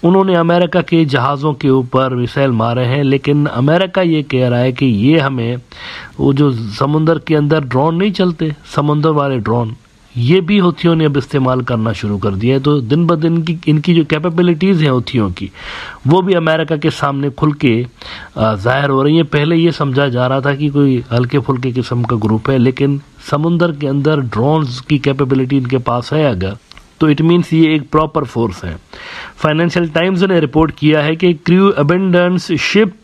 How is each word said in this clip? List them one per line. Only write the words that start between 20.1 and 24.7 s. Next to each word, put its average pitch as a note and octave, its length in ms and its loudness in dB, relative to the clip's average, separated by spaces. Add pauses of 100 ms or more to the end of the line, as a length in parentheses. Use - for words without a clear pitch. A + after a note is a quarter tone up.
रहा C3 140 0
था C#3 140 -2
कि D3 140 -2
कोई C#3 420 2
हल्के B2 280 0
फुल्के B2+ 320 -2
किस्म A#2+ 320 -2
का A#2+ 140 -2
group A2 320 -2
है, C3+ 80 2
लेकिन C#3 420 0 (320)
समुंदर E3 400 0
के C#3+ 160 -6
अंदर C#3+ 340 0
drones B2+ 580 -2